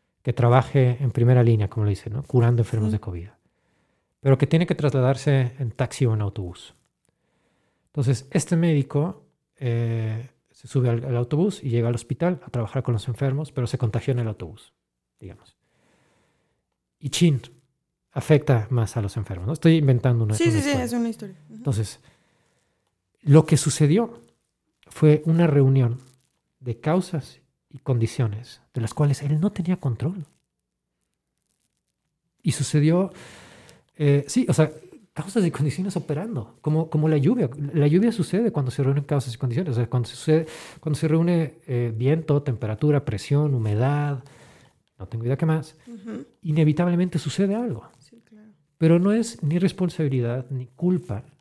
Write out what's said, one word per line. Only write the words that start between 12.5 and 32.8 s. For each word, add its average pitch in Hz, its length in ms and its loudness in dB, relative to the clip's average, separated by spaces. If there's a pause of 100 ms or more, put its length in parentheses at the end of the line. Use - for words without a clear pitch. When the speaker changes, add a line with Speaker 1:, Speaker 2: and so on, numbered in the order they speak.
Speaker 1:
trabajar 120 320 -4
con 120 100 -2
los 110 140 -4
enfermos, 139 440 -4
pero 123 140 -4
se - 140 -6
contagió - 320 -2
en 123 80 0
el 113 80 -2
autobús, - 460 -12 (460)
digamos. - 360 -20 (1400)
Y 139 100 -8
chin, 156 320 2 (720)
afecta 135 580 2
más 117 280 -2
a 110 40 -2
los 98 160 -6
enfermos, 95 300 -6
¿no? 151 60 -4
Estoy 160 240 4
inventando 123 460 2
una, 104 120 0
Speaker 2:
Sí, 330 80 0
Speaker 1:
una 330 80 4
Speaker 2:
sí, 320 100 0
sí, 269 60 -2
Speaker 1:
historia. 262 180 0
Speaker 2:
es 240 80 -6
una 233 160 -2
historia. 202 260 -12 (100)
Ujú. 226 100 -20
Speaker 1:
Entonces, 117 440 -4 (1200)
lo 156 240 6
que 151 100 4
sucedió 156 640 0 (640)
fue 151 380 4
una 165 220 4
reunión 135 500 4 (600)
de 120 200 -10
causas 165 600 -2 (300)
y - 100 -20
condiciones 113 840 -2 (120)
de 123 80 -4
las 110 120 -6
cuales 143 300 0
él 147 160 0
no 196 120 0
tenía 175 280 -4
control. 147 460 -4 (2250)
Y 156 80 0
sucedió, 160 600 0 (840)